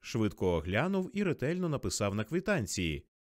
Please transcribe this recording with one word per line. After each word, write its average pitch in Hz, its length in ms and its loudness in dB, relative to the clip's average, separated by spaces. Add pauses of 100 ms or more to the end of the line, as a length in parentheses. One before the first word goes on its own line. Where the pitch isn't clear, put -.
швидко 104 460 0
оглянув 107 680 2
і 202 100 0
ретельно 170 460 0
написав 104 460 0
на 107 80 0
квитанції: 107 840 0 (260)